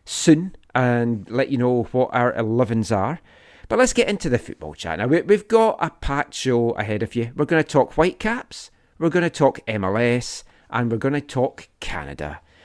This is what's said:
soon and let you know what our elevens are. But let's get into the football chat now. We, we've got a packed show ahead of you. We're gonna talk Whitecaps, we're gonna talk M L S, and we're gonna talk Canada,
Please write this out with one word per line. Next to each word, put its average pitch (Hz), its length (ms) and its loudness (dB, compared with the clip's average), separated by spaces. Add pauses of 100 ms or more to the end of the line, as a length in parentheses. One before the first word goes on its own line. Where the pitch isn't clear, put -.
soon 170 500 2 (200)
and 120 540 0
let 127 200 0
you 139 80 0
know 123 340 2
what 127 220 0
our 123 220 2
elevens 113 560 0
are. 110 280 0 (480)
But 220 120 0
let's 247 140 2
get - 160 0
into 196 200 -4
the 120 80 0
football - 360 -10
chat 82 260 -8
now. 110 80 -2
We, 160 140 2
we've 190 260 2
got 220 320 4
a 160 100 -2
packed - 440 -4
show 120 380 0
ahead 104 300 -2
of 110 140 -6
you. 117 200 -4
We're 147 100 0
gonna 160 180 2
talk - 300 0
Whitecaps, - 800 -2 (280)
we're 165 100 2
gonna 170 200 2
talk 143 360 2
M 107 200 -2
L 95 100 -2
S, 120 480 0 (260)
and 120 220 -2
we're 117 60 0
gonna 139 240 -2
talk - 480 -4 (100)
Canada, 71 640 -10 (240)